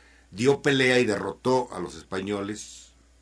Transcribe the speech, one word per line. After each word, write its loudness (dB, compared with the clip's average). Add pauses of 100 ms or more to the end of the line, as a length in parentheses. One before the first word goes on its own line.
(320)
dio 2
pelea 4
y 4
derrotó -2
a -10
los -8
españoles, -8 (400)